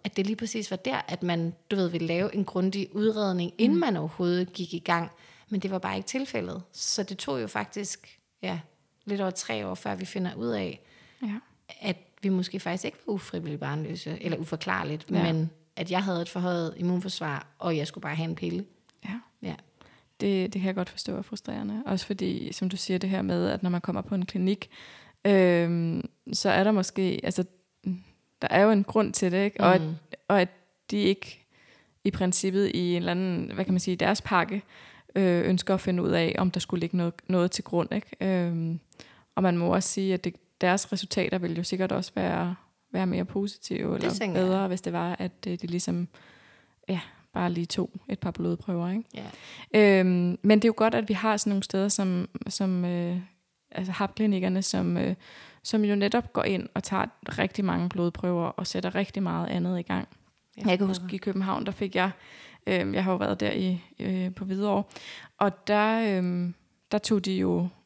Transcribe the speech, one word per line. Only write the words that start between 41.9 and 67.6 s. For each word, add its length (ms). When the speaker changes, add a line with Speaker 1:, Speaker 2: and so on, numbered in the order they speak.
Speaker 2:
også 240
være, 400
være 160
mere 180
positive 680
Speaker 1:
Det 100
Speaker 2:
eller 100
Speaker 1:
tænker 260
jeg. 100
Speaker 2:
bedre, 180
hvis 140
det 120
var, 260
at, 120
øh, 140
de 60
ligesom, 400
ja, 100
bare 180
lige 140
tog 240
et 100
par 120
blodprøver, 580
ikke? 140
Speaker 1:
Ja. 260
Speaker 2:
Øhm, 420
men 180
det 60
er 40
jo 80
godt, 180
at 140
vi 40
har 240
sådan 140
nogle 120
steder, 260
som, 400
som, 360
øh, 320
altså 200
hap-klinikkerne, 720
som, 360
øh, 180
som 220
jo 100
netop 380
går 100
ind 300
og 100
tager 220
rigtig 280
mange 240
blodprøver 580
og 200
sætter 280
rigtig 280
meget 240
andet 320
i 20
gang. 260
Speaker 1:
Ja, 40
Speaker 2:
Jeg 80
kan 100
Speaker 1:
for 60
Speaker 2:
huske, 160
Speaker 1:
pokker. 140
Speaker 2:
i 20
København, 480
der 60
fik 240
jeg, 160
øhm, 260
jeg 100
har 80
jo 60
været 220
der 120
i, 300
øh, 360
på 100
Hvidovre, 380
og 300
der, 500
øhm, 360
der 60
tog 280
de 80
jo 340